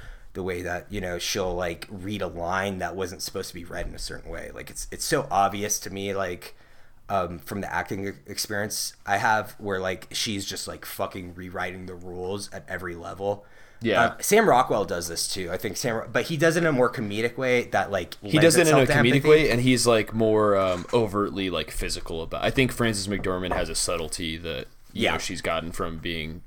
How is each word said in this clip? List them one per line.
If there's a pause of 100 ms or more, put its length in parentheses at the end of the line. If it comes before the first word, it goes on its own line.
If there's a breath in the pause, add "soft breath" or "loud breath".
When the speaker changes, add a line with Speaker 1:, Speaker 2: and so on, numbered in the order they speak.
(320 loud breath)
Speaker 1:
the
way
that,
you
know,
she'll,
like,
read
a
line
that
wasn't
supposed
to
be
read
in
a
certain
way.
Like,
it's,
it's
so
obvious
to
me,
like, (520 soft breath)
um,
from
the
acting
e-, (140)
experience (120)
I
have,
where,
like,
she's
just,
like,
fucking
rewriting
the
rules
at
every
level. (360 soft breath)
Speaker 2:
Yeah.
Speaker 1:
Uh,
Sam
Rockwell
does
this
too.
I
think
Sam
Ro-,
but
he
does
it
in
a
more
comedic
way
that,
like,
Speaker 2:
He
Speaker 1:
lends
Speaker 2:
does
it
in
a
Speaker 1:
itself
to (100)
Speaker 2:
comedic
Speaker 1:
empathy.
Speaker 2:
way,
and
he's,
like,
more,
um,
overtly,
like,
physical
about,
I
think
Frances
McDormand
has
a
subtlety
that, (280)
you
Speaker 1:
Yeah.
Speaker 2:
know,
she's
gotten
from
being